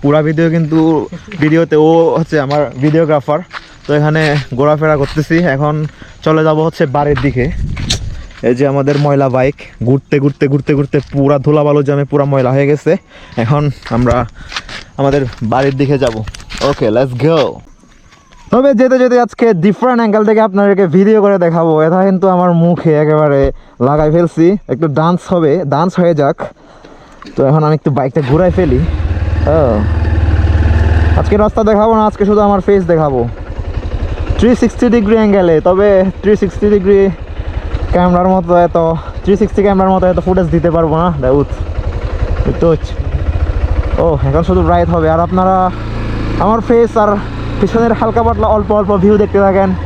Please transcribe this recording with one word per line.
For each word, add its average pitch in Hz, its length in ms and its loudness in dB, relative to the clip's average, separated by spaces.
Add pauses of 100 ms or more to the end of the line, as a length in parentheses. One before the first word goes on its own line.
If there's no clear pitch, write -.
পুরা 147 260 2
ভিডিও 160 260 0
কিন্তু, 160 240 0 (640)
ভিডিওতে 160 340 0 (100)
ও 165 40 4 (280)
হচ্ছে 160 180 -4 (100)
আমার 147 160 0 (200)
ভিডিওগ্রাফার। 151 580 0 (460)
তো - 120 -6
এখানে 151 240 0 (360)
ঘোরাফেরা 151 440 0
করতেছি, 151 340 -2 (180)
এখন 147 200 -2 (520)
চলে 156 200 2
যাব 156 200 2
হচ্ছে 165 180 -2 (120)
বাড়ির 147 280 0
দিকে। 123 200 -2 (1040)
এই 127 100 2
যে 143 140 2
আমাদের 139 320 0
ময়লা 139 320 2
বাইক, 131 200 0 (320)
ঘুরতে, 135 360 0
ঘুরতে, 143 280 -2
ঘুরতে, 143 260 -2
ঘুরতে 143 200 -2 (140)
পুরা 139 320 2
ধুলা 147 220 2
বালু 147 220 2
জমে 143 220 0
পুরা 143 220 0
ময়লা 127 240 2
হয়ে 143 140 2
গেছে। 151 220 0 (500)
এখন 143 200 0 (340)
আমরা 120 200 0 (840)
আমাদের 139 220 0 (300)
বাড়ির 135 280 0
দিকে 143 240 0
যাব। 117 100 -2 (540)
ওকে, 143 180 -2 (100)
let's 127 160 0 (140)
go। 160 120 2 (1120)
তবে 262 180 4 (100)
যেতে 254 220 4
যেতে 247 140 2 (100)
আজকে - 200 -2 (180)
ডিফারেন্ট 233 380 2
অ্যাঙ্গেল 214 260 2
থেকে 220 200 2
আপনাদেরকে 202 360 2 (120)
ভিডিও 214 280 4
করে 202 200 2
দেখাবো। 165 280 2 (140)
এটা 170 120 2 (100)
কিন্তু 190 180 0 (100)
আমার 180 140 2 (140)
মুখে 170 280 0 (100)
একেবারে 151 380 2 (480)
লাগাই 151 260 0
ফেলছি, 165 320 2 (260)
একটু 156 140 -2 (120)
ডান্স 165 220 0 (120)
হবে, 160 200 2 (200)
ডান্স 170 280 0
হয়ে 170 200 2
যাক। 139 160 0 (1000)
তো - 140 -4
এখন 156 180 2
আমি 151 120 2
একটু - 200 -2
বাইকটা 151 220 -2 (100)
ঘুরাই 175 280 2
ফেলি। 151 220 0 (760)
ও, 160 40 2 (1600)
আজকে - 140 0 (100)
রাস্তা 214 260 0
দেখাবো 214 280 2
না, 214 120 2
আজকে - 180 -4
শুধু 208 200 2
আমার 202 180 2
ফেস 202 160 2 (100)
দেখাবো 147 280 0 (1160)
থ্রি 226 120 4 (100)
সিক্সটি 320 260 0 (100)
ডিগ্রি 220 240 2
অ্যাঙ্গেলে। 196 360 2 (120)
তবে 190 200 2 (320)
থ্রি 202 120 2 (100)
সিক্সটি 202 320 -2
ডিগ্রি 196 260 4 (960)
ক্যামেরার 180 400 2
মতো 175 180 0 (140)
এত, 165 100 -2 (460)
থ্রি 185 180 0
সিক্সটি 208 260 0
ক্যামেরার 190 280 2
মতো 185 180 0
এত 175 140 0
ফুটেজ 185 280 0
দিতে 165 220 2
পারবো 160 260 0
না, 180 60 0 (140)
দাউদ। 131 260 2 (1000)
এই 120 120 -2
তো 233 120 2
হচ্ছে। - 220 -4 (1080)
ও, - 20 2 (220)
এখন 151 200 0
শুধু 185 120 2 (120)
রাইড 175 220 2
হবে, 165 200 0
আর 165 120 0
আপনারা 185 300 0 (880)
আমার 220 240 2
ফেস 233 240 2 (100)
আর 208 80 2 (500)
পিছনের 226 400 0
হালকা 226 260 0
পাতলা 220 200 0 (100)
অল্প 196 120 -2 (100)
অল্প 202 120 -2 (120)
ভিউ 208 200 4
দেখতে 202 240 0
থাকেন। 196 220 2 (180)